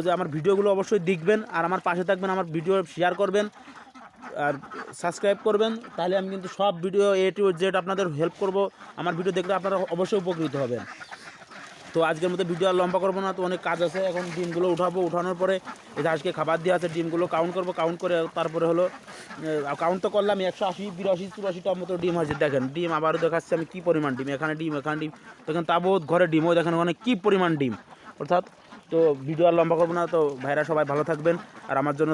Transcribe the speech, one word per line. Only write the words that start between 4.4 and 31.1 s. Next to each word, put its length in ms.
আর 80
সাবস্ক্রাইব 460
করবেন, 260
তাহলে 240
আমি 140
কিন্তু 140
সব 140
ভিডিও 220
A 20
to 80
Z 20
আপনাদের 240
হেল্প 220
করব। 140
আমার 180
ভিডিও 200
দেখলে 200
আপনারা 180
অবশ্যই 280
উপকৃত 400
হবেন। 200
তো 40
আজকের 220
মতো 200
ভিডিও 180
আর 100
লম্বা 240
করবো 220
না, 100
তো 120
অনেক 200
কাজ 180
আছে। 140
এখন 140
ডিমগুলো 380
উঠাবো, 240
উঠানোর 340
পরে 120
এই 60
যে 100
আজকে 140
খাবার 260
দেওয়া 140
আছে, 160
ডিমগুলো 300
কাউন্ট 220
করবো, 240
কাউন্ট 220
করে 120
তারপরে 320
হলো, 180
আহ, 920
কাউন্ট 220
তো 120
করলাম, 200
একশো 200
আশি, 140
বিরাশি, 360
চুরাশিটা 360
মতো 220
ডিম 200
আছে। 200
দেখেন 220
ডিম 240
আবারও 260
দেখাচ্ছে 340
আমি 140
কি 60
পরিমাণ 300
ডিম, 180
এখানে 240
ডিম, 200
এখানে 220
ডিম, 100
দেখেন 240
তাবৎ 300
ঘরে 220
ডিম, 160
ওই 100
দেখেন 200
ওখানে 140
কি 80
পরিমাণ 260
ডিম। 140
অর্থাৎ 240
তো 60
ভিডিও 220
আর 100
লম্বা 200
করবো 180
না, 60
তো 60
ভাইরা 260
সবাই 220
ভালো 180